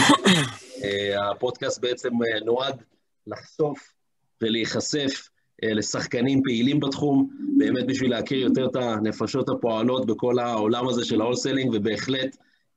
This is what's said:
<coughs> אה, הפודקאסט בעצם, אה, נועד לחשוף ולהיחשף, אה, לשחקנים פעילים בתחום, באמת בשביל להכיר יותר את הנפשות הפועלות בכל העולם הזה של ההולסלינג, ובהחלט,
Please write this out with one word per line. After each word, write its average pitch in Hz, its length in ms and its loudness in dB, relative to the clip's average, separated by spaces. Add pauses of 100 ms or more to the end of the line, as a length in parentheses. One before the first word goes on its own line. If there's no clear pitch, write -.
(360)
<coughs> - 480 -6
אה, 101 460 0
הפודקאסט 123 500 -4
בעצם, 123 280 -2
אה, 117 360 0
נועד 127 380 -2 (440)
לחשוף 139 520 -4 (640)
ולהיחשף, 117 880 -2 (360)
אה, 110 100 0
לשחקנים 127 720 0
פעילים 131 360 2
בתחום, 139 480 2 (300)
באמת 131 280 2
בשביל 127 240 0
להכיר 113 280 -2
יותר 127 280 2
את 120 100 -4
הנפשות 113 720 -2
הפועלות 123 580 0
בכל 120 320 2
העולם 120 500 0
הזה 120 160 -2
של 113 160 0
ההולסלינג, 127 540 0
ובהחלט, 113 640 -2 (400)